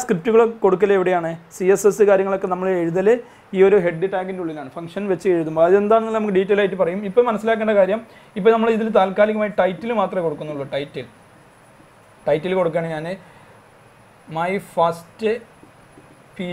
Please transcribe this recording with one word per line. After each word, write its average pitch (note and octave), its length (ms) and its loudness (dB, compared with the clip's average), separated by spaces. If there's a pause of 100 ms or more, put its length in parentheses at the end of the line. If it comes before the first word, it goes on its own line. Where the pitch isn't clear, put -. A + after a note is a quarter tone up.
സ്ക്രിപ്റ്റുകളും A3+ 460 2 (140)
കൊടുക്കൽ F#3+ 340 4
എവിടെയാണ്? F3 340 0 (240)
സി F#3 100 -4 (100)
എസ് G3 140 2
എസ് G3+ 200 4
കാര്യങ്ങളൊക്കെ G3 440 2
നമ്മൾ F#3 140 -4 (140)
എഴുതൽ E3+ 260 0 (480)
ഈ F#3 120 4
ഒരു G3+ 180 6
ഹെഡ് F3 260 -2
ടാഗിൻ്റെ F#3 320 -6
ഉള്ളിലാണ്, D3+ 320 -10
ഫംഗ്ഷൻ E3+ 360 -10
വെച്ച് F3+ 240 -4
എഴുതുമ്പോൾ. D#3+ 320 0
അതെന്താണെന്ന് G#3+ 500 2
നമുക്ക് G#3 180 -2
ഡീറ്റെയിൽ G3 280 2
ആയിട്ട് F#3+ 180 -2
പറയും. F3+ 180 -2 (100)
ഇപ്പോൾ A#3+ 200 4
മനസ്സിലാക്കേണ്ട A3 500 -2
കാര്യം, G3 200 2 (400)
ഇപ്പോൾ G3+ 160 4
നമ്മൾ A3+ 200 0
ഇതിൽ A3 140 -2 (100)
താൽക്കാലികമായി G#3 520 0 (100)
ടൈറ്റിൽ F#3+ 300 -2 (100)
മാത്രമേ F#3 260 -2
കൊടുക്കുന്നുള്ളൂ. D3+ 380 -8 (100)
ടൈറ്റിൽ, C#3+ 320 -10 (1200)
ടൈറ്റിൽ D#3 320 0
കൊടുക്കുകയാണ് E3 360 -2
ഞാൻ D#3 120 -8 (1300)
my E3+ 140 -4 (240)
first E3+ 480 -2 (1120)
പി F3+ 160 -8